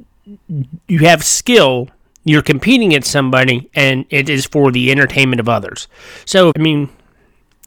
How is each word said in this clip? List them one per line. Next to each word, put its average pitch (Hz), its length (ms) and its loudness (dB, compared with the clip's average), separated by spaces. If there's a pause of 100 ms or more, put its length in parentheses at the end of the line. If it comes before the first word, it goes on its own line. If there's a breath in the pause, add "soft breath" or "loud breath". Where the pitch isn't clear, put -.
(880)
you 170 140 0
have 160 240 4
skill, 135 640 0 (360)
you're 151 180 2
competing 214 480 0
against 143 200 0
somebody, 131 640 0
and 135 360 0
it 143 180 -2
is 139 180 -4
for 143 240 0
the 123 200 -2
entertainment 135 500 0
of 110 80 -4
others. 110 400 -6 (360 loud breath)
So, 180 320 2
I 160 40 -4
mean, 147 280 0 (800)